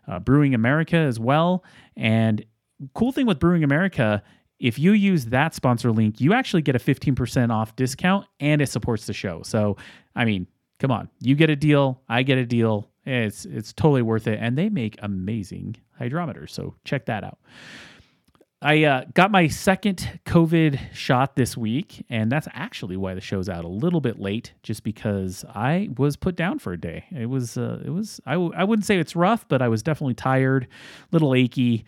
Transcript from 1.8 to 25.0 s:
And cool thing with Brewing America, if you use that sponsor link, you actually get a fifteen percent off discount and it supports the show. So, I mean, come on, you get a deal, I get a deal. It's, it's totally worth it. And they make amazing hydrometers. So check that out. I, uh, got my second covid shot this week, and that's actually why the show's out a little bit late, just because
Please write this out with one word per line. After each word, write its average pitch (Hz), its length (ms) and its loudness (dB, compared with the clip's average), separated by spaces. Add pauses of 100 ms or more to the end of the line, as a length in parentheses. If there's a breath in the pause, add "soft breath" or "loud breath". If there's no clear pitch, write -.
And 113 480 2 (480)
cool 247 200 0
thing 277 120 0
with 190 140 2
Brewing 170 240 4
America, 139 580 2 (380 soft breath)
if 120 220 0
you 185 140 6
use 190 320 2
that 131 280 0
sponsor 123 380 2
link, 107 280 2
you 147 120 4
actually 226 300 0
get 139 120 0
a 120 60 0
fifteen 139 340 0
percent 123 380 0
off 110 240 -2
discount 180 500 0 (140)
and 147 200 2
it 131 80 0
supports 113 380 -4
the 107 60 -8
show. 87 320 -8
So, 104 320 0 (400 loud breath)
I 123 80 2
mean, 98 240 0 (320)
come 135 100 0
on, 95 180 -4 (120)
you 135 160 2
get 156 140 6
a 151 60 2
deal, 143 520 2
I 123 160 0
get 131 120 2
a 127 100 0
deal. 113 440 0 (160)
It's, 117 380 -4
it's 117 280 -10
totally 139 300 2
worth 113 240 0
it. 107 160 -2
And 120 160 -2
they 208 120 0
make 123 280 -4
amazing 95 800 -8 (240)
hydrometers. 139 500 -8
So 92 240 -10 (100)
check 139 220 -6
that 107 160 -4
out. 95 160 -14 (1200 loud breath)
I, 151 220 4
uh, 135 200 2 (100)
got 190 160 4
my 180 180 4
second - 800 -2
covid 160 520 4 (140)
shot 131 420 0
this 123 220 0
week, 120 540 -4
and 113 200 0
that's 151 220 -2
actually 95 460 -10
why 95 160 -6
the 90 80 -10
show's 92 260 -6
out 85 160 -6
a 85 40 -10
little 147 340 -2
bit 107 180 -4
late, 98 320 -6 (100)
just - 220 -10
because 101 640 -4